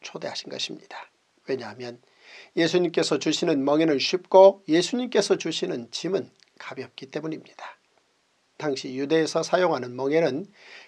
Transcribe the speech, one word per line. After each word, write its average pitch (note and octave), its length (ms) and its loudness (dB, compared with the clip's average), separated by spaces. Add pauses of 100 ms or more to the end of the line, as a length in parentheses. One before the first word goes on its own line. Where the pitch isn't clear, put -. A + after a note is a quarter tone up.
초대하신 - 480 -12
것입니다. - 600 -12 (360)
왜냐하면 A#2+ 540 -8 (560)
예수님께서 E3 640 0
주시는 D3+ 460 0
멍에는 D3 340 2
쉽고 F#3+ 720 6
예수님께서 G#3 680 0
주시는 D#3 540 -6
짐은 E3 400 -6 (280)
가볍기 - 480 -14
때문입니다. - 720 -12 (760)
당시 C#3 380 -6
유대에서 D3+ 480 0
사용하는 D3+ 540 0
멍에는 D3 500 0 (420)